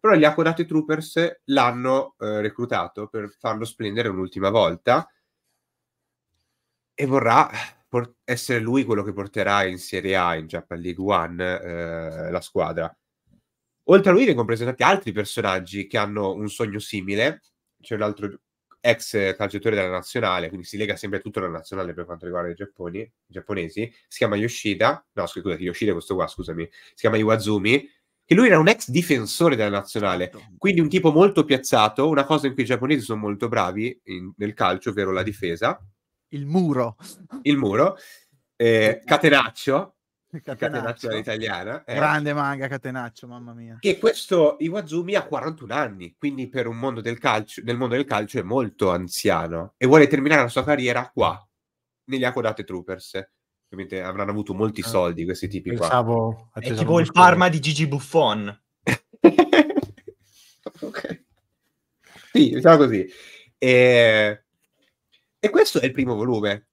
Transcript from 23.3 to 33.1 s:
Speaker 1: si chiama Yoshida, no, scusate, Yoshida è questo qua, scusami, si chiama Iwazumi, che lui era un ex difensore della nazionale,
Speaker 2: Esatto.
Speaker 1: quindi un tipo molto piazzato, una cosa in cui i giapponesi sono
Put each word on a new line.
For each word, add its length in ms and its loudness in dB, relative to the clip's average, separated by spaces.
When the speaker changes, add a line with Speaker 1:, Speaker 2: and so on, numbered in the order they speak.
Speaker 1:
si 120 -18
chiama 160 0
Yoshida, 680 -2
no, 120 -4
scusate, 380 -8
Yoshida 260 -2
è 40 0
questo 200 -6
qua, 140 -2
scusami, 420 -10
si 240 -20
chiama 240 0
Iwazumi, 720 2
che 60 4
lui 140 6
era 120 8
un 80 4
ex 220 0
difensore 680 2
della 140 0
nazionale, 600 -2
Speaker 2:
Esatto. 260 -20
Speaker 1:
quindi 240 2
un 80 2
tipo 220 4
molto 340 4
piazzato, 640 2
una 160 2
cosa 220 0
in 60 -2
cui 100 -4
i 20 0
giapponesi 360 0
sono 180 -6